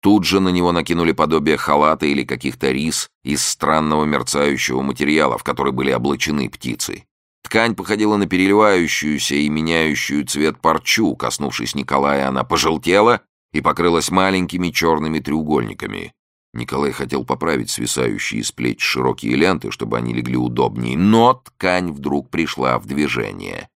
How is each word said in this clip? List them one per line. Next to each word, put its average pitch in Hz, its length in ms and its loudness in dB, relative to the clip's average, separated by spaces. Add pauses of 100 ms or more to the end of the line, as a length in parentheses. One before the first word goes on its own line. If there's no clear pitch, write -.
Тут 101 240 6
же 92 160 2
на 95 100 2
него 90 220 2
накинули 85 400 2
подобие 76 440 2
халата 76 500 2
или 69 180 0
каких-то 65 460 -4
рис 73 400 -2 (140)
из 69 200 -2
странного 76 600 0
мерцающего 71 800 0
материала, 69 540 0
в - 80 -10
который 67 280 -2
были 65 200 0
облачены 69 560 -2
птицы. - 560 -8 (380)
Ткань 113 320 0
походила 104 420 0
на 101 100 2
переливающуюся 92 1080 2
и 73 140 0
меняющую 78 760 0
цвет 76 340 -2
парчу. 80 580 0
Коснувшись 62 580 -6
Николая, 69 540 0
она 65 160 -2
пожелтела 82 800 2 (300)
и 78 80 -2
покрылась 82 500 2
маленькими 90 600 0
чёрными 78 480 0
треугольниками. 60 960 -2 (400)
Николай 65 380 -4
хотел 65 320 -4
поправить 65 440 -2
свисающие 57 720 -4
с - 100 -6
плеч 58 280 -4
широкие 60 540 -2
ленты, 78 360 2
чтобы 57 280 -6
они 60 160 -4
легли 62 240 -4
удобнее, 62 580 -2
но 113 380 6
ткань 90 580 -2
вдруг 71 380 -4
пришла 65 480 0
в - 80 -8
движение. 53 920 -4